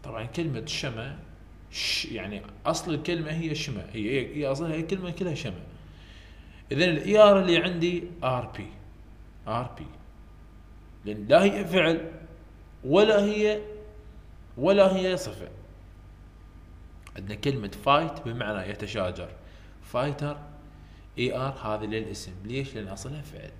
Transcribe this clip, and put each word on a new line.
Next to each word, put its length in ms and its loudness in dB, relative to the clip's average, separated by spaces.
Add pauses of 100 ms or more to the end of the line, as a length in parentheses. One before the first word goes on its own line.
طبعًا 220 -8
كلمة 400 -4
شمع، 500 -6 (560)
ش-، 340 -2
يعني 360 -8 (240)
أصل 280 0
الكلمة 380 -2
هي 240 -2
شمع، 260 -6 (120)
هي، 160 -2
هي، 260 -2
هي 120 -2
أصلها، 260 -2
هي 80 -2
كلمة 300 -4
كلها 240 -4
شمع. 240 -6 (1120)
إذن 180 4
ال 140 0
إي 160 6
آر 200 12
اللي 180 6
عندي 460 0 (200)
آر 220 0
بي، 220 -10 (800)
آر 300 -4
بي. 80 -12 (1200)
لأن 220 -6
لا 160 10
هي 220 2
فعل، 460 2 (720)
ولا 400 6
هي، 380 2 (960)
ولا 380 6
هي 220 0
صفة. 300 -8 (1700)
عندنا 200 -8
كلمة 360 -2 (140)
fight 400 4
بمعنى 440 -4
يتشاجر. 600 -4 (520)
فايتر، 560 -4 (800)
إي 200 0
آر، 160 -2
هذه 320 -4
للاسم. 480 -6 (100)
ليش؟ 320 -6
لأن 120 -8
أصلها 340 -10
فعل. 380 -14